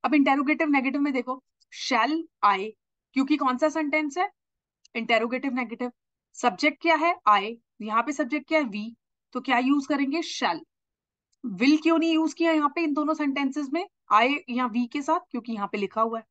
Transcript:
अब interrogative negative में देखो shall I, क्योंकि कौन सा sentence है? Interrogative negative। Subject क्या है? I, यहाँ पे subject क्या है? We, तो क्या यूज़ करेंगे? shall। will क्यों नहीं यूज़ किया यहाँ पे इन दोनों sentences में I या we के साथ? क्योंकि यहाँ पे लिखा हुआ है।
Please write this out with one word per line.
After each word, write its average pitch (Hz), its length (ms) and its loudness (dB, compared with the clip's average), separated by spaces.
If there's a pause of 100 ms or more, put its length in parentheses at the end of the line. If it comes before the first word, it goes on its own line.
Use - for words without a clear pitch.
अब 247 100 0
interrogative 294 560 2
negative 277 320 0
में 285 120 0
देखो 254 280 -6 (320)
shall 262 420 -2 (300)
I, 202 240 2 (460)
क्योंकि 269 220 2
कौन 262 200 0
सा 302 120 2
sentence 302 480 -2
है? 392 120 0 (680)
Interrogative 233 580 0
negative। 240 380 -6 (440)
Subject 285 460 0
क्या 330 140 2
है? 339 180 0 (160)
I, 208 260 2 (260)
यहाँ 220 220 -2
पे 285 80 -4
subject 294 360 -4
क्या 311 120 2
है? 294 60 0
We, 208 180 -8 (520)
तो 254 60 -4
क्या 247 160 0
यूज़ 277 300 2
करेंगे? 285 340 0
shall। 240 380 -4 (840)
will 254 400 2
क्यों 330 160 4
नहीं 330 140 2
यूज़ 320 220 0
किया 330 160 2
यहाँ 294 240 2
पे 339 80 -2
इन 302 100 0
दोनों 302 200 0
sentences 277 600 -4
में 349 120 -2 (280)
I 226 140 4 (220)
या 247 160 -2 (100)
we 240 180 0
के 294 80 -4
साथ? 320 180 0 (120)
क्योंकि 233 220 -8
यहाँ 202 180 -4
पे - 60 -6
लिखा 202 240 -2
हुआ 226 180 -2
है। 220 120 -16